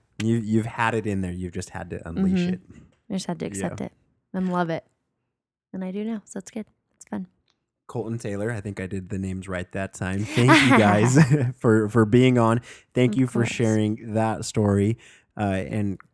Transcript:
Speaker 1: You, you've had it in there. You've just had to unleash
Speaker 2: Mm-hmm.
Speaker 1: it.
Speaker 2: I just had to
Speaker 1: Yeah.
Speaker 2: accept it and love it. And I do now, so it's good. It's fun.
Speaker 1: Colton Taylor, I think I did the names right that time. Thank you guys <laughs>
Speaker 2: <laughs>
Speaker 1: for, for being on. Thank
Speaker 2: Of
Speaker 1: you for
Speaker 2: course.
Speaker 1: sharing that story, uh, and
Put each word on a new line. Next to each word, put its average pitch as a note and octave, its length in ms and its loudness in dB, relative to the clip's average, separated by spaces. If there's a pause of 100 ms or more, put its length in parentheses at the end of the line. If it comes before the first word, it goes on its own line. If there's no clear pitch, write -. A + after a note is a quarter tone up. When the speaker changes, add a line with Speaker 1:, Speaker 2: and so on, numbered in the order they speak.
(220)
Speaker 1:
You, A2+ 140 2
you've A2 300 0
had A2+ 280 -2
it G#2+ 120 -2
in G2 160 -2
there. F2+ 100 -4
You've F2+ 220 -8
just F2+ 160 -8
had F2 200 -12
to F2+ 180 -10
unleash F#3+ 320 0
Speaker 2:
Mm-hmm. F3+ 140 0
Speaker 1:
it. - 60 -10 (500)
Speaker 2:
I F#3+ 40 -6
just F#3+ 120 -6
had E3 140 -6
to E3 60 -6
Speaker 1:
Yeah. - 40 -6
Speaker 2:
accept G3 300 -6
it - 100 -8 (440)
and F#3 180 -2
love F3+ 180 -2
it. D#3+ 140 -6 (880)
And F#3+ 100 -10
I F#3 80 -8
do G#3 140 -8
now, A3 220 -6
so - 120 -12
it's - 140 -16
good. G#3+ 140 -10 (280)
It's - 120 -20
fun. F#3+ 200 -10 (600)
Speaker 1:
Colton A2+ 300 -6
Taylor, G#2 340 -4
I A2 80 -6
think G2 200 -8
I F#2 60 -6
did F#2 220 -8
the G2+ 100 -6
names F#2+ 300 -6
right F2+ 240 -6
that F#2+ 220 -6
time. F#2+ 300 -4
Thank B2 260 2 (200)
you C#4 80 6
guys G#2+ 400 4 (160)
<laughs> C3+ 120 2
Speaker 2:
<laughs> B2+ 120 -6
Speaker 1:
for, A2 300 4
for A2+ 160 4
being B2 340 6
on. A#2 220 4 (340)
Thank B2 200 2
Speaker 2:
Of B2 60 0
Speaker 1:
you B2+ 60 4
for A#2+ 140 -2
Speaker 2:
course. A2+ 80 2
Speaker 1:
sharing A2 640 0
that A2 320 0
story, G#2 540 2 (380)
uh, F#2+ 320 -2
and G2+ 300 -4 (160)